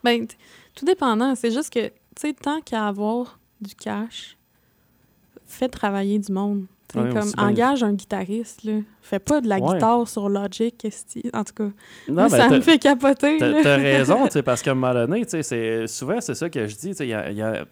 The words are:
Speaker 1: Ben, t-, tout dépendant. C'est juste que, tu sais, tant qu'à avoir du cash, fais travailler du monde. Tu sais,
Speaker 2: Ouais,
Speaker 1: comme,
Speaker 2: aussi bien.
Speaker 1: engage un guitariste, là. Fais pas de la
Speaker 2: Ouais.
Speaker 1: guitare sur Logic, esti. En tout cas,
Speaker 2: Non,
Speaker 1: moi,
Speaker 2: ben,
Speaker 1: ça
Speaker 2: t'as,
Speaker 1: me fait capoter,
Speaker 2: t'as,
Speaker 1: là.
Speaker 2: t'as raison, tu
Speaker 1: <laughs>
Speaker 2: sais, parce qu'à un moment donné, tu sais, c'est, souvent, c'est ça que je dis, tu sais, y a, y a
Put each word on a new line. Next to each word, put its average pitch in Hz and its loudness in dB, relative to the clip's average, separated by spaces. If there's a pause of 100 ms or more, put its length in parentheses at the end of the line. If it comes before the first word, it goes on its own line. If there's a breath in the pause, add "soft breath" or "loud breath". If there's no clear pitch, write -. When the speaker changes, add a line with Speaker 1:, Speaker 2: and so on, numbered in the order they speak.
Speaker 1:
Ben, 233 0
t-, - -20 (380 soft breath)
tout 269 -10
dépendant. 262 0
C'est 233 -2
juste 269 -6
que, 226 -2
tu - -12 (260)
sais, 302 -4
tant 294 -6
qu'à 220 -6
avoir 214 -6 (220)
du 202 -16
cash, - -10 (1080)
fais - -6
travailler 202 -2
du 202 -6
monde. 196 -4 (220)
Tu - -8
sais, 120 0
Speaker 2:
Ouais, - -2
Speaker 1:
comme, 214 -2
Speaker 2:
aussi 208 -6
bien. 202 0
Speaker 1:
engage 240 0
un 208 0
guitariste, 202 -8
là. 214 -6 (280)
Fais - -6
pas 285 0
de 233 -4
la 202 0
Speaker 2:
Ouais. 165 0
Speaker 1:
guitare 233 2
sur 202 -6
Logic, 202 -4
esti. - -12 (100)
En 220 -4
tout - -12
cas, 214 -6
Speaker 2:
Non, - -10
Speaker 1:
moi, 175 8
Speaker 2:
ben, 285 8
Speaker 1:
ça 202 8
Speaker 2:
t'as, 262 8
Speaker 1:
me 269 6
fait 320 6
capoter, 277 4
Speaker 2:
t'as, - 2
Speaker 1:
là. 302 4
Speaker 2:
t'as 143 6
raison, 139 4
tu 208 0
Speaker 1:
<laughs> - -14
Speaker 2:
sais, 143 0
parce 123 0
qu'à 143 -2
un 131 2
moment 127 0
donné, 139 0
tu - -12
sais, 160 -4
c'est, 113 -4
souvent, 165 -6
c'est 135 -8
ça 160 -6
que 127 -6
je 104 -10
dis, 175 -10
tu 190 -8
sais, 139 -8
y 117 -4
a, 90 -6
y 104 -8
a 110 -6